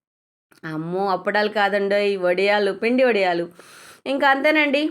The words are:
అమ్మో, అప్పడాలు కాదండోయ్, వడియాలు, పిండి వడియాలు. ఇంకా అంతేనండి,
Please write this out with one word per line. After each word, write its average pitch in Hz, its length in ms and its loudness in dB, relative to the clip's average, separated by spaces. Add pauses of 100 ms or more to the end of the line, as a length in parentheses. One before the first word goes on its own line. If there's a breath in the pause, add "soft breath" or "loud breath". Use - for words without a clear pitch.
(640)
అమ్మో, 165 440 -4
అప్పడాలు 202 400 -2
కాదండోయ్, 202 680 0
వడియాలు, 196 540 2
పిండి 233 320 0
వడియాలు. 180 460 0 (560 loud breath)
ఇంకా 277 240 0
అంతేనండి, 294 600 2